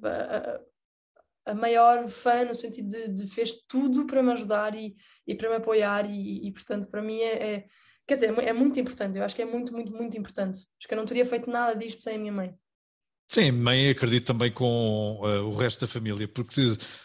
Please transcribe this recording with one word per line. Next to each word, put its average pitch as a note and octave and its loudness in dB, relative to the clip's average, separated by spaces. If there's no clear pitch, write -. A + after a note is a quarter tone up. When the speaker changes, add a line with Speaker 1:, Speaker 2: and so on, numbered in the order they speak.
Speaker 1:
a, - -4
a, G#3+ -4
a - -4
maior A#3 6
fã B3 0
no A#3+ -4
sentido G#3+ -8
de, A3 -8
de G3 -6
fez A3+ -4
tudo C4 2
para C4+ 2
me B3 4
ajudar G#3+ -2
e, A3 -10
e G#3 -6
para A3+ -4
me A3+ 2
apoiar G#3 2
e, G3+ -6
e, G3 -8
portanto, G3+ -8
para G#3 -8
mim A3 -4
é, A3 -2
é, G3 -8
quer C#4+ 0
dizer, A#3+ 4
é A3 2
mu-, A#3 0
é A3+ 2
muito C4 4
importante, G3 -4
eu G3 -2
acho G3+ -4
que A#3+ -2
é A3 -4
muito, A#3+ -6
muito, A3+ -8
muito A3 -6
importante. G3 -6
Acho - -20
que - -10
eu A3 -2
não A3 -4
teria B3 2
feito A#3+ -4
nada A#3+ 0
disto A3 -8
sem A3 -6
a - -6
minha G#3 -6
mãe. F#3 -6
Speaker 2:
Sim, D3+ 6
mãe, B2 4
acredito A#2+ 4
também A#2+ 2
com, G#2+ 2
eh, G#2 2
o G#2+ -2
resto A#2 0
da B2 0
família, G#2+ -4
porque A#2+ 0